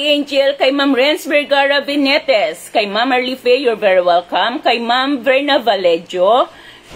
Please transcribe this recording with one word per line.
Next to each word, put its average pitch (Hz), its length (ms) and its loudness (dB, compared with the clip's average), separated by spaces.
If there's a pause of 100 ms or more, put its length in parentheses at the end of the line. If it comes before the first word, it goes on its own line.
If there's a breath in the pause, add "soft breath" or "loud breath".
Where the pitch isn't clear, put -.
(160)
Angel, 277 400 0
kay 277 160 0
Ma'am 277 240 0
Renz 285 320 0
Vergara 277 560 0
Venetes, 269 880 -2
kay 214 160 0
Ma'am 226 240 -2
Arlife, 247 400 0
you're 247 240 0
very 190 240 2
welcome, 180 640 0
kay 262 160 0
Ma'am 254 400 -2
Verna 277 400 0
Valejo, 196 880 0 (480 loud breath)